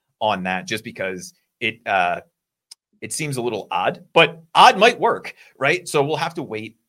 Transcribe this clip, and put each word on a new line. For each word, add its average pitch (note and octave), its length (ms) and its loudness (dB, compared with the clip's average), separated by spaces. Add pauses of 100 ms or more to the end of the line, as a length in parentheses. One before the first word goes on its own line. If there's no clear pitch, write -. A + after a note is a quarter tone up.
(200)
on G#2 240 0
that F#2 220 -4
just G#2+ 180 -8
because F#2+ 480 -10 (260)
it, A2+ 280 -6
uh, F2+ 340 0 (800)
it G#2+ 120 -12
seems C#3+ 260 -6
a A#2+ 40 -4
little A2+ 280 -4
odd, - 420 -4
but E3 300 2 (120)
odd G#3 240 8
might A#3 220 4
work, D#3 340 -2 (240)
right? C#3+ 300 0
So D3 160 2
we'll D3+ 120 -4
have E3 180 -4
to E3 80 -8
wait A2 340 -10 (120)